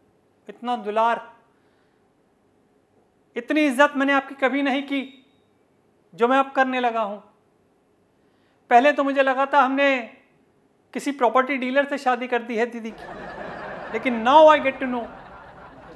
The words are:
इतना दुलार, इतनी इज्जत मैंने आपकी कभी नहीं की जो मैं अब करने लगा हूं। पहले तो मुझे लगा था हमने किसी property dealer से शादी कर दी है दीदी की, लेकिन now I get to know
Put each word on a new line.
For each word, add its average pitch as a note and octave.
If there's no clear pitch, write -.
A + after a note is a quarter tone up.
इतना A#3+
दुलार, A3
इतनी D4+
इज्जत C#4+
मैंने C4+
आपकी C#4
कभी C4+
नहीं C#4
की C#4
जो G#3+
मैं C4
अब C4+
करने C4
लगा A3+
हूं। G3+
पहले B3+
तो C#4+
मुझे C#4
लगा C4+
था C#4
हमने C4+
किसी C#4
property C4
dealer B3+
से C#4
शादी B3+
कर A#3+
दी A3+
है A#3
दीदी A3+
की, -
लेकिन A3+
now D4
I D4+
get C4
to C4
know A#3+